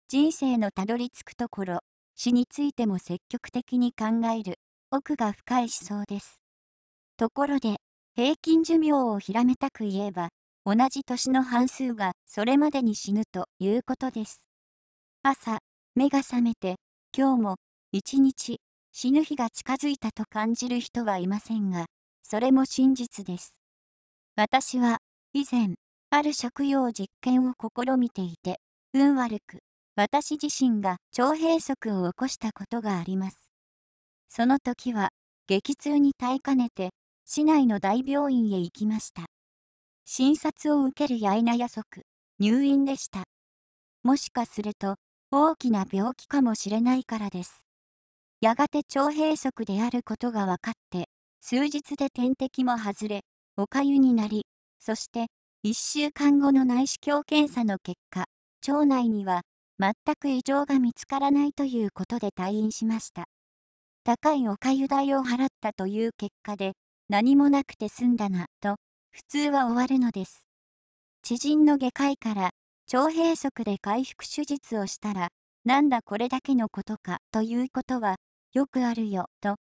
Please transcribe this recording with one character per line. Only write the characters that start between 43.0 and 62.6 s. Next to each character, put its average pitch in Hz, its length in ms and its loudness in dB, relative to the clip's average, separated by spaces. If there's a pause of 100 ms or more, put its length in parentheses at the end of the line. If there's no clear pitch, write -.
た。 190 140 -10 (800)
も 262 120 4
し - 140 -6
か 233 160 -4
す - 160 -10
る 208 160 -6
と、 196 160 -4 (380)
大 302 240 4
き 247 160 0
な 196 180 0
病 208 240 0
気 - 140 -20
か 285 120 2
も 233 140 2
し 196 160 -6
れ 214 100 0
な 247 140 4
い 262 100 -2
か 226 140 -6
ら 202 120 -6
で 180 120 -8
す。 - 220 -16 (760)
や 220 140 4
が 285 140 2
て 294 100 -2
腸 285 320 0
閉 311 260 0
塞 269 160 -4 (120)
で 202 180 -2
あ 240 80 0
る 240 140 -2
こ 214 120 -8
と 247 140 -4
が 208 160 -2
分 180 160 -2
か 226 80 -6
っ 226 40 -6 (160)
て、 175 180 -6 (320)
数 254 240 0
日 294 320 -6
で 277 140 -2
点 254 260 -2
滴 262 260 -4
も 247 160 0
外 208 300 -6
れ、 202 140 -6 (340)
お 196 100 -2
か 269 160 -2
ゆ 277 140 4
に 262 180 6
な 214 140 0
り、 214 180 -4 (320)
そ - 160 -6
し - 160 -10
て、 233 160 -6 (360)
一 214 120 -2
週 294 380 -4
間 285 260 4
後 277 140 4
の 269 120 6
内 254 220 2
視 - 140 -8
鏡 285 240 0
検 302 280 2
査 240 120 -2
の 202 180 0
結 180 140 -8 (120)
果、 185 180 -6 (420)
腸 294 180 2
内 254 220 4
に 208 160 0
は、 180 180 0 (380)
全 196 140 0 (260)
く 285 80 -2
異 254 140 0
常 277 220 0
が 277 140 2
見 240 140 2
つ - 140 -14
か 277 120 -4
ら 277 140 2
な 285 100 4
い 294 100 0
と 285 120 -4
い 247 200 -2
う 196 80 -2
こ 185 140 -8
と 240 140 -4
で 208 80 -2
退 190 240 -4
院 214 180 0